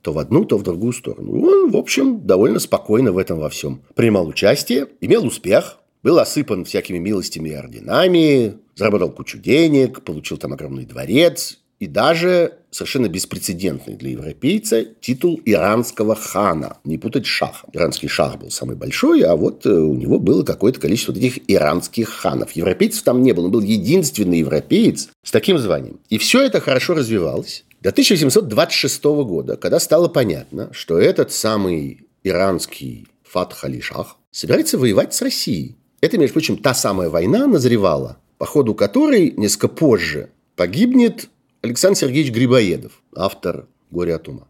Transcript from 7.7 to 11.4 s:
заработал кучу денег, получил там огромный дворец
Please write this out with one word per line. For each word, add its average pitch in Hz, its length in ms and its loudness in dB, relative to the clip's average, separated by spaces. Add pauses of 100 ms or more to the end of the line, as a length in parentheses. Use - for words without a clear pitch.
заработал 95 380 0
кучу - 260 -14
денег, 135 640 2
получил 78 340 -10
там 69 160 -8
огромный 67 320 -10
дворец 87 760 0 (180)